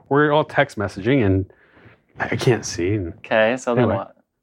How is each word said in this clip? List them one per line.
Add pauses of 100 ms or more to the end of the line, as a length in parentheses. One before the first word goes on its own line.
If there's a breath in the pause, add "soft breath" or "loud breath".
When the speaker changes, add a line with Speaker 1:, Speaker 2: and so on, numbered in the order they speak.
Speaker 1:
we're
all
text
messaging,
and (680 soft breath)
I
can't
see.
And
Speaker 2:
Okay,
so
then
Speaker 1:
anyway.
Speaker 2:
what? (280)